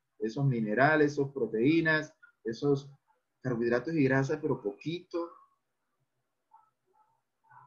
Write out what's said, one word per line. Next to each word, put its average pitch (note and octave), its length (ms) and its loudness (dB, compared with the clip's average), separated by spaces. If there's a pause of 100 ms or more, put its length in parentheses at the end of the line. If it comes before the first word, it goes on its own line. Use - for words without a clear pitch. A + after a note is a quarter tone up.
(200)
esos A2+ 240 -4
minerales, C3+ 720 2
esos C#3 180 -2
proteínas, D3+ 800 0 (300)
esos C#3 440 -2 (520)
carbohidratos A#2+ 520 -2
y D#3 120 2
grasa, C3+ 360 2
pero C#3+ 220 0
poquito. E3+ 680 -8 (2250)